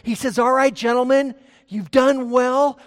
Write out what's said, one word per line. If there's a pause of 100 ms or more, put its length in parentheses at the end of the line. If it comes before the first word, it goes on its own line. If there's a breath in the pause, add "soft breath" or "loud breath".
He
says,
"All
right,
gentlemen, (320 soft breath)
you've
done
well.